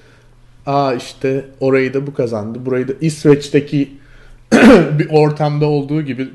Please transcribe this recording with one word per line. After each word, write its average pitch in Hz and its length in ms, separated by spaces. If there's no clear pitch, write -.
"Aa, 139 280
işte 135 520
orayı 131 340
da 139 140
bu 143 60
kazandı, 117 520
burayı 127 220
da," 131 140
İsveç'teki 147 880
<clears throat> - 300
bir 156 100
ortamda 147 560
olduğu 147 360
gibi 131 340